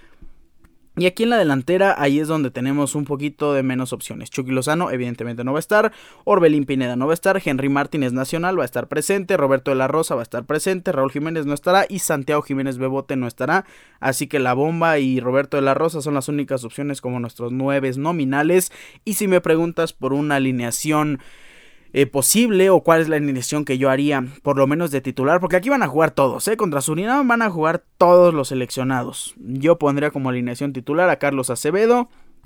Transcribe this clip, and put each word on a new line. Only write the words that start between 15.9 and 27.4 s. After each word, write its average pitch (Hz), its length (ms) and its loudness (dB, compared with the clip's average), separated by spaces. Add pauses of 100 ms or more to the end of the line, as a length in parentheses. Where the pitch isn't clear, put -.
son 147 120 -4
las 135 160 -2
únicas 139 340 -4
opciones 139 380 -8
como 123 180 -6
nuestros 120 320 -8
nueves 135 460 -2
nominales. 156 760 0 (320)
Y 214 120 -6
si 208 120 -2
me 180 140 4
preguntas 165 500 0
por 131 220 -4
una 147 240 0
alineación, 135 840 -2 (800)
eh, 135 100 4
posible 196 600 2
o 180 120 6
cuál 165 180 4
es 160 80 0
la 156 80 0
alineación 147 480 -2
que 135 140 -2
yo 135 120 2
haría, 135 380 0 (160)
por 143 140 0
lo 139 100 4
menos 156 240 -2
de 139 80 -2
titular, 135 400 0
porque 175 160 0
aquí 185 140 0
van 277 120 0
a 175 60 0
jugar 151 240 2
todos, 127 380 0
¿eh? 220 80 0
Contra 160 240 -2
Surinam 214 440 0
van 233 160 2